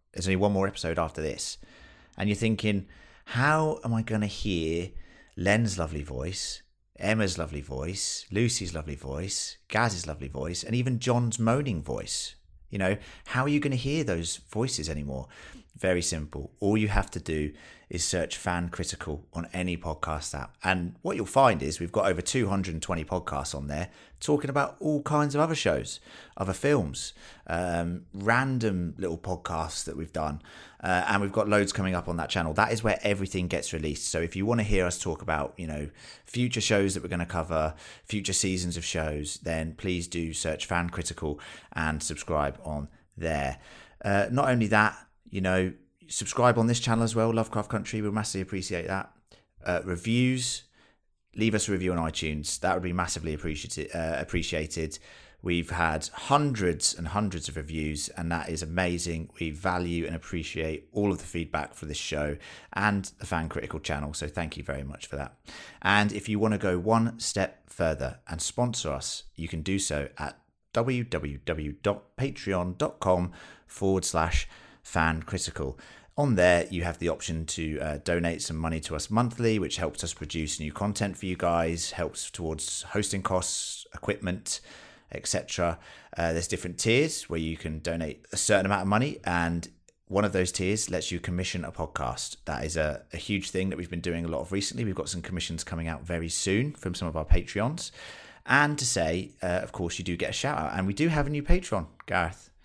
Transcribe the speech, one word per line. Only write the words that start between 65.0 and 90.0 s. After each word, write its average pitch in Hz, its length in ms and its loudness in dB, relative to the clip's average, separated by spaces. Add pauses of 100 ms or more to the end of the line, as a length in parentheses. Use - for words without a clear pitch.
for - 120 -8
that. 71 200 -8 (460)
And 104 280 6
if - 160 -6
you 104 120 2
wanna 107 180 4
go 90 220 2
one 113 400 4
step - 500 -2
further 67 480 0 (100)
and 82 140 -6
sponsor 120 480 0
us, - 360 -6 (100)
you 82 120 -6
can 80 140 -4
do 95 160 2
so 73 400 0
at 76 220 -6 (340)
w 123 300 2
w 76 420 -4
w 76 280 -2 (100)
dot - 340 0
patreon 95 640 -2
dot - 200 -2
com 90 320 4 (360)
forward 95 380 2
slash - 420 2 (340)
fan 82 400 2
critical. 76 560 -4 (400)
On 143 180 4
there, 87 360 8
you 85 120 0
have 87 160 -2
the 85 100 0
option 80 360 -2
to, 78 340 -4
uh, 73 240 -4
donate 85 380 2
some 80 160 -4
money 80 240 0
to 78 140 -6
us - 140 -4
monthly, 113 500 2
which - 180 -2
helps 80 260 -2
us - 100 -4
produce 78 460 -4
new 76 140 -4
content 101 420 0
for - 120 -10
you 90 100 0
guys, 85 540 2
helps - 400 -4
towards - 500 -4
hosting 101 400 -2
costs, - 720 -2
equipment, - 640 -4 (520)
et - 160 -8
cetera. 85 500 0 (400)
Uh, 82 160 2
there's 85 140 0
different 87 320 -4
tiers 135 500 2
where 82 100 -2
you 80 160 -2
can 78 240 -6
donate 82 540 -4
a - 40 -4
certain 98 280 4
amount 98 160 2
of 95 60 0
money, 120 360 2
and 85 460 0 (380)